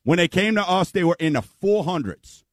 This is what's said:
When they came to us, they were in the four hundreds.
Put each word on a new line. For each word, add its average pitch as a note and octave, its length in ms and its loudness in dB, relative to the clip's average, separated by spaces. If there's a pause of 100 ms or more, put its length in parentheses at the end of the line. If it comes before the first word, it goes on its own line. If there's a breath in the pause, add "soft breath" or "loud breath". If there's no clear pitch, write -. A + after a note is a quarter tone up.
When E3 160 2
they F3 100 2
came G#3 280 0
to G#3 120 -2
us, F#3 220 0
they F#3 140 -2
were E3+ 160 2
in D#3+ 140 0
the B2 100 -2
four G3+ 400 -2
hundreds. C#3+ 680 -8